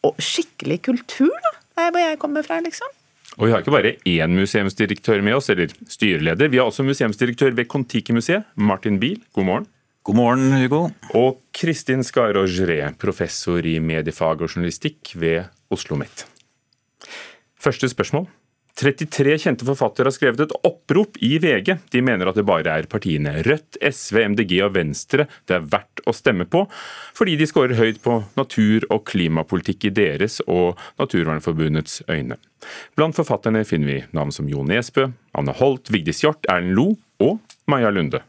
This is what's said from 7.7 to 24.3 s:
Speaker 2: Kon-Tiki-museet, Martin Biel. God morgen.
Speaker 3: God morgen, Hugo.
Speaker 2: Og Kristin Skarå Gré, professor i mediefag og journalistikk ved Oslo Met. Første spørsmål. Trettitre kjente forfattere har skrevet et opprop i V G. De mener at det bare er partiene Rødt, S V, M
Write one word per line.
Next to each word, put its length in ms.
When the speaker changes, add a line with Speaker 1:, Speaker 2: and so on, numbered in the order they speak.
Speaker 2:
Kon-Tiki-museet, 880
Martin 400
Biel. 240
God 140
morgen. 180
Speaker 3:
God 160
morgen, 280
Hugo. 300
Speaker 2:
Og 240
Kristin 480
Skarå 480
Gré, 320
professor 640
i 160
mediefag 640
og 80
journalistikk 640
ved 300
Oslo 320
Met. 240
Første 320
spørsmål. 400
Trettitre 640
kjente 240
forfattere 480
har 60
skrevet 260
et 100
opprop 560
i 160
V 140
G. 140
De 80
mener 240
at 80
det 80
bare 320
er 160
partiene 460
Rødt, 320
S 320
V, 160
M 80